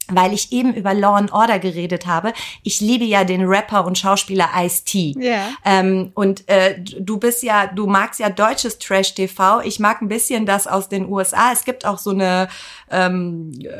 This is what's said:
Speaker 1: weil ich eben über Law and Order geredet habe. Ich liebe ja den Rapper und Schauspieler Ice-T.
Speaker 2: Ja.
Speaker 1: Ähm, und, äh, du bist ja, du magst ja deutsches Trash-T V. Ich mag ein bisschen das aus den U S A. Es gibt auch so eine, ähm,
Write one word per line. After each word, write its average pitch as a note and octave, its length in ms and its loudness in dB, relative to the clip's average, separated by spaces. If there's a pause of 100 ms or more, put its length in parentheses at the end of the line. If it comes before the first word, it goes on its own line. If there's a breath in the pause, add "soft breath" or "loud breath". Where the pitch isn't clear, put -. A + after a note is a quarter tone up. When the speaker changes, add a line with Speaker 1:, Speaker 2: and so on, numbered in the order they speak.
Speaker 1:
weil F#3 260 4
ich - 180 -4
eben B3 220 2
über G3 180 -2
Law G3+ 220 4
and G3+ 180 2
Order A3 260 2
geredet F3 480 -4
habe. F3+ 280 -2 (280 loud breath)
Ich - 200 -4
liebe A#3 240 2
ja G3+ 180 4
den F#3 220 0
Rapper G3 400 2
und F#3 100 -2
Schauspieler F#3+ 580 0
Ice-T. F3+ 640 -2
Speaker 2:
Ja. A3+ 300 -2 (160)
Speaker 1:
Ähm, F#3+ 480 2
und, G3 340 0
äh, G3 320 4
du F#3+ 380 -8
bist A#3 260 0
ja, G#3 260 2
du G3 180 -4
magst G3+ 340 0
ja G#3 80 2
deutsches A3 500 0
Trash-T F#3+ 500 0
V. G3 340 2
Ich G#3+ 180 -6
mag G#3+ 220 2
ein G#3 60 -4
bisschen A3+ 360 -2
das G3+ 220 0
aus F#3+ 240 -2
den F#3+ 180 -2
U G3 120 -2
S F#3+ 120 0
A. A#3+ 200 4
Es - 120 -2
gibt B3 220 -6
auch G3+ 100 -2
so - 140 -6
eine, F#3 380 2 (420 loud breath)
ähm, F3 680 -2 (220)